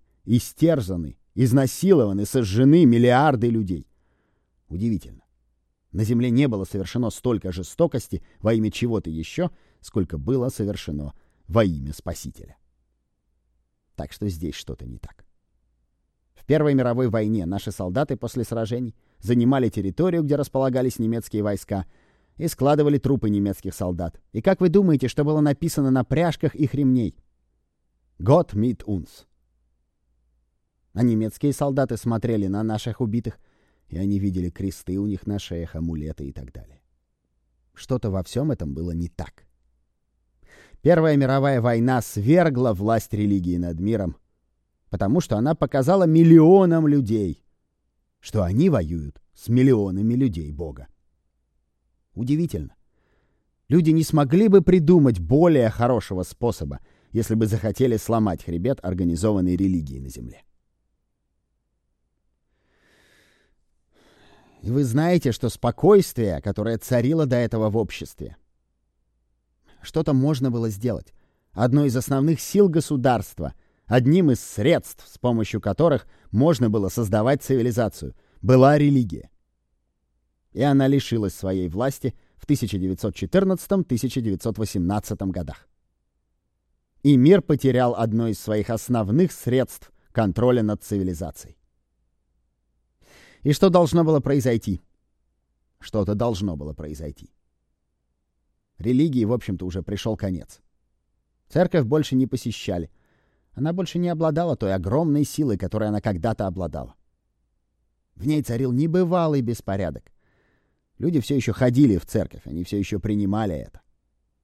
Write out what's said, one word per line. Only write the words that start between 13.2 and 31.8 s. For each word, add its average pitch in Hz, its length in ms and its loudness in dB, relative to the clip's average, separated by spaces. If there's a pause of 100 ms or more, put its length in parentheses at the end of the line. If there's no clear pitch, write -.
Так - 180 -12
что 104 160 -8
здесь 80 260 -8
что-то - 300 -14
не 60 140 -14
так. - 260 -20 (1080)
В - 120 -20
Первой 147 280 2
мировой 123 360 0
войне 107 360 -2
наши 101 260 -6
солдаты 110 460 -4
после 120 260 -8
сражений 117 520 -6 (240)
занимали 123 500 2
территорию, 160 540 -2
где 143 120 0
располагались 131 640 -2
немецкие 113 460 -4
войска, 101 420 -4 (520)
и 160 100 -4
складывали 147 500 2
трупы 131 320 0
немецких 101 460 -2
солдат. 87 440 -6 (120)
И 107 100 -6
как 190 200 2
вы 180 80 4
думаете, 165 380 2
что 147 160 -2
было 151 180 0
написано 147 500 0
на 131 120 2
пряжках 160 520 -2
их 143 180 -2
ремней? 127 440 0 (1000)
«Gott 139 360 2
mit 107 320 -2
uns». - 400 -8 (1700)
А - 100 0
немецкие 117 500 0
солдаты 135 440 -2